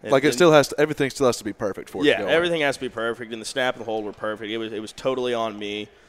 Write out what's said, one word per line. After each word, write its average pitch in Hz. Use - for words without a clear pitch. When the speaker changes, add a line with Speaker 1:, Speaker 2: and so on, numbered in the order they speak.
Speaker 1:
and, 113
Speaker 2:
Like, 135
it 151
Speaker 1:
and 135
Speaker 2:
still 165
has 147
to, -
everything 147
still 135
has 117
to -
be 104
perfect -
for 95
it -
to 147
Speaker 1:
Yeah, 104
Speaker 2:
go 98
in. 135
Speaker 1:
everything 170
has 139
to -
be 127
perfect, 113
and 110
the 107
snap 127
and 123
the 110
hold 110
were 101
perfect. 107
It 113
was, 110
it 107
was 107
totally 127
on 113
me. 104